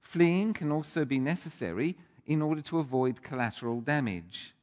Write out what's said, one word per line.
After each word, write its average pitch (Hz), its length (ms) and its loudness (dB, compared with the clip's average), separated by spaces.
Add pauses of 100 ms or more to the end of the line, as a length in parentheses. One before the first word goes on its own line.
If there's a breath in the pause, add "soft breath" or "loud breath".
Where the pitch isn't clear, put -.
Fleeing 180 520 4
can 151 200 -2
also 156 320 -2
be 131 160 0
necessary 139 760 -2 (300 loud breath)
in 151 160 2
order 151 180 0
to 165 200 -2
avoid 127 420 0
collateral 120 580 -4
damage. 110 840 -2